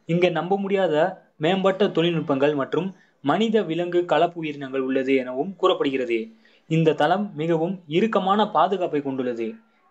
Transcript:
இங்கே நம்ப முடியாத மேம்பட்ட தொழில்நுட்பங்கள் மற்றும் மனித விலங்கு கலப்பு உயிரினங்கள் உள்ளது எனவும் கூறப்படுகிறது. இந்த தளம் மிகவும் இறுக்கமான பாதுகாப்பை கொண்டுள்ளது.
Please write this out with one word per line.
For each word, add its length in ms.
இங்கே 200
நம்ப 280
முடியாத 380
மேம்பட்ட 500
தொழில்நுட்பங்கள் 680
மற்றும் 340
மனித 400
விலங்கு 420
கலப்பு 340
உயிரினங்கள் 440
உள்ளது 320
எனவும் 400
கூறப்படுகிறது. 640
இந்த 260
தளம் 300
மிகவும் 400
இறுக்கமான 640
பாதுகாப்பை 500
கொண்டுள்ளது. 460